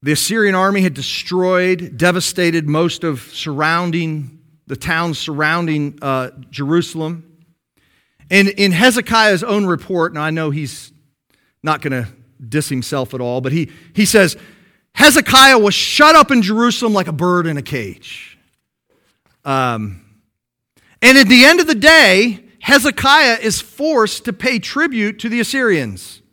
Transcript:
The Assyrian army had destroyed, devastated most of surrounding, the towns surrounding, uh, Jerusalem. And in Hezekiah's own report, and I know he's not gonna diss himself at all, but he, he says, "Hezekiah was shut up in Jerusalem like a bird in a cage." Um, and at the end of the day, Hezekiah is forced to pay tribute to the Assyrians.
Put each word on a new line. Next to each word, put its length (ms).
The 100
Assyrian 420
army 280
had 120
destroyed, 1000
devastated 720
most 340
of 200
surrounding, 1080
the 100
towns 420
surrounding, 840
uh, 280
Jerusalem. 720
And 180
in 240
Hezekiah's 720
own 220
report, 480
and 60
I 120
know 200
he's 420
not 180
gonna 280
diss 220
himself 460
at 60
all, 200
but 120
he, 180
he 100
says, 320
"Hezekiah 640
was 140
shut 420
up 160
in 120
Jerusalem 500
like 140
a 60
bird 340
in 100
a 60
cage." 680
Um, 600
and 180
at 100
the 160
end 140
of 80
the 80
day, 720
Hezekiah 800
is 180
forced 640
to 60
pay 280
tribute 580
to 100
the 120
Assyrians. 840